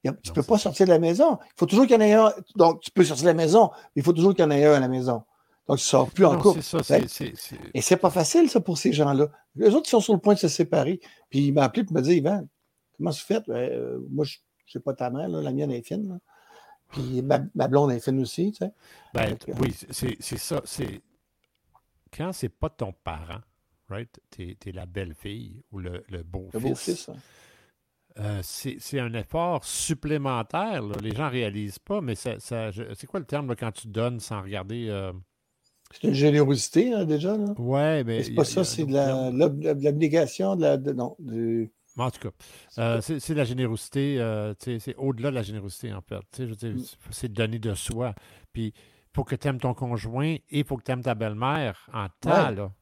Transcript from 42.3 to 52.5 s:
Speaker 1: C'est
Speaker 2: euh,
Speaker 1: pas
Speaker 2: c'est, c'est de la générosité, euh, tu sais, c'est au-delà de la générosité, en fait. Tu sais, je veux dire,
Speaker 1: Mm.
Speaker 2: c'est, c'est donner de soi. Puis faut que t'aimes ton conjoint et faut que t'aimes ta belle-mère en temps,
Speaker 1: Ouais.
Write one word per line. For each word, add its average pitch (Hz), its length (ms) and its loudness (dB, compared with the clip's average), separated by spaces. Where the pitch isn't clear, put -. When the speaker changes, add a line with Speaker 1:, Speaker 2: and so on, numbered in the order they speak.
Speaker 1:
C'est - 120 -8
Speaker 2:
euh, 117 140 0
Speaker 1:
pas 113 60 -2
Speaker 2:
c'est, 151 180 -6
c'est 156 140 -6
de 151 60 0
la 143 40 2
générosité, 127 800 -2
euh, 107 360 -4
tu - 140 -20
sais, 117 80 -6
c'est 123 160 -12
au-delà 135 340 -4
de 135 60 -4
la 120 80 -4
générosité, 101 480 -10
en 98 100 -10
fait. 101 180 -12
Tu - 60 -18
sais, 131 80 -8
je 117 60 -8
veux 110 40 -8
dire, 113 200 -8
Speaker 1:
Mm. 131 40 -6
Speaker 2:
c'est, - 180 -14
c'est 117 220 -8
donner 113 260 -4
de 107 140 -4
soi. 117 420 -6
Puis 110 200 -6
faut 139 120 -4
que - 100 -6
t'aimes 135 240 -4
ton 127 140 -2
conjoint 123 640 -4
et 143 140 -2
faut 131 140 -6
que 117 60 -16
t'aimes 127 200 -4
ta 123 120 -2
belle-mère 113 800 -4
en 104 140 -6
temps, 165 260 4
Speaker 1:
Ouais. 113 80 -4